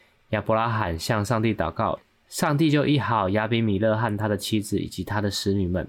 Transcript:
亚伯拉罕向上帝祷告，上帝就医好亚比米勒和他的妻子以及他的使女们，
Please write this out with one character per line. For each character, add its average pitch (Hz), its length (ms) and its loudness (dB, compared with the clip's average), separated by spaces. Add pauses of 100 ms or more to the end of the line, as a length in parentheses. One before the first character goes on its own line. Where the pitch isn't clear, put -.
(300)
亚 107 100 0
伯 110 140 0
拉 113 140 0
罕 104 300 -2
向 107 240 0
上 110 200 0
帝 113 120 2
祷 82 160 -2
告， 98 280 -2 (280)
上 156 300 0
帝 156 140 4
就 143 160 2
医 143 120 4
好 110 320 0
亚 107 160 0
比 117 140 0
米 107 180 2
勒 110 160 2
和 110 220 0
他 107 120 -2
的 104 60 0
妻 101 280 -2
子 101 160 -2
以 85 80 -4
及 - 180 -8
他 104 160 -4
的 101 100 0
使 98 220 -2
女 98 140 0
们， 87 220 -2